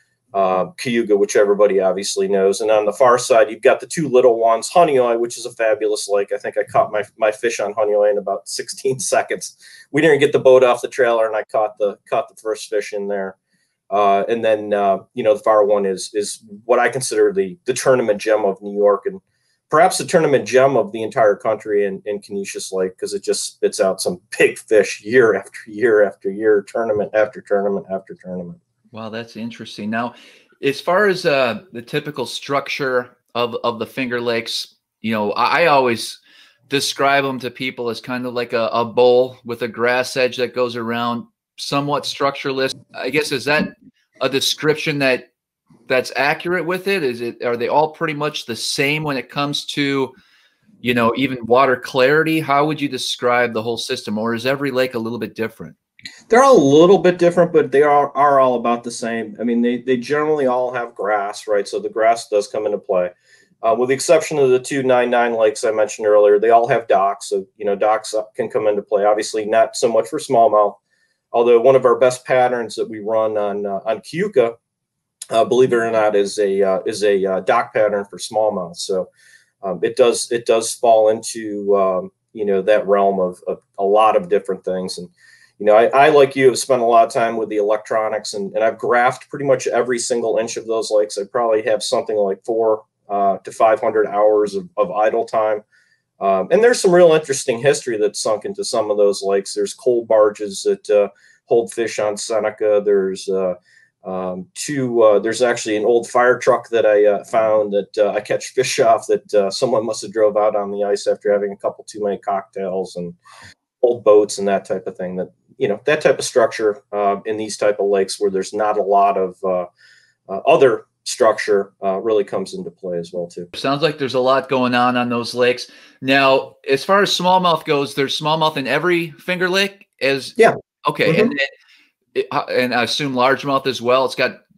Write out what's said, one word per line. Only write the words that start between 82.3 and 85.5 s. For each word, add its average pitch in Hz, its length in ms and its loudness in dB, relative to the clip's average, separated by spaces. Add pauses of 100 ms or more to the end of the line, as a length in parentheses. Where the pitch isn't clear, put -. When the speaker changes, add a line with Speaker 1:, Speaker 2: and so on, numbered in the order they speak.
Speaker 1:
you 110 100 -8
know, 98 200 0
that 104 240 2
realm 98 320 2
of, 90 260 -4
of 92 160 -6 (160)
a 98 80 -4
lot 107 300 4
of 90 140 0
different 98 360 -4
things. 92 320 -6
And, 90 100 -14 (520)